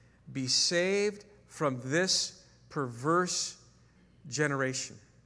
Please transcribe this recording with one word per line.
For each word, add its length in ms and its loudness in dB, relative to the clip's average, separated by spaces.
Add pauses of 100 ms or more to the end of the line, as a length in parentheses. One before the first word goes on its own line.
(320)
"Be 160 -2
saved 760 2 (220)
from 380 -2
this 580 0 (260)
perverse 880 0 (720)
generation." 680 -2 (300)